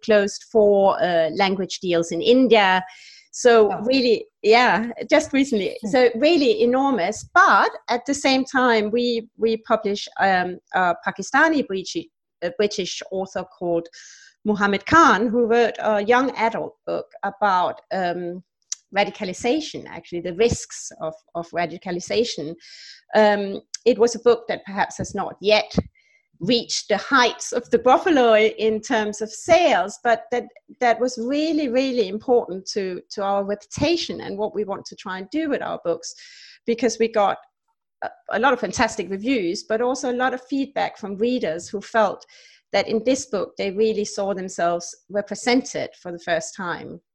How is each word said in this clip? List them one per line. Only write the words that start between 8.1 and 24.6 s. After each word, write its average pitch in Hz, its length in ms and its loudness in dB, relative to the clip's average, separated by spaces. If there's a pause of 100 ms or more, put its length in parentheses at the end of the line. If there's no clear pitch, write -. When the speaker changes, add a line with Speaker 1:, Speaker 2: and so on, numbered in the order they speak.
Speaker 1:
same 269 320 0
time, 233 440 2
we, 233 460 -2
we 220 220 0
publish, 220 500 -2 (140)
um, 180 380 0 (140)
a 180 220 2 (100)
Pakistani 277 640 0
British, 180 380 -8 (360)
a 175 100 -4
British 202 500 -4 (100)
author 190 320 -6
called 170 460 -4 (560)
Muhammad 202 400 0
Khan, 254 420 6
who 240 180 0
wrote 226 340 2
a 208 220 0
young 240 300 2
adult 208 440 -4 (120)
book 170 200 -6 (160)
about, 190 580 0 (100)
um, 175 500 -4 (540)
radicalization, 208 920 -4
actually - 340 -12
the 180 140 -6
risks - 560 -2 (100)
of, 160 120 -6 (220)
of 170 140 -8
radicalization. 175 1080 -4 (600)
Um, 202 460 2 (220)
it 233 160 2
was 233 160 2
a 214 40 -8
book 240 280 2
that - 180 -6